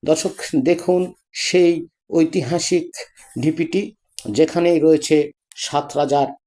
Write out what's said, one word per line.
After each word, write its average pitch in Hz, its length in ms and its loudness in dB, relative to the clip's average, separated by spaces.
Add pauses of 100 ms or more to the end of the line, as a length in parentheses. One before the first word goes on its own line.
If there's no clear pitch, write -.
দর্শক, 160 260 0 (340)
দেখুন 175 320 0 (480)
সেই 175 240 4 (440)
ঐতিহাসিক 170 680 0 (560)
ঢিপিটি 160 400 -2 (540)
যেখানেই 170 500 4
রয়েছে 156 300 4 (480)
সাত 143 220 -4 (120)
রাজার 139 300 0 (180)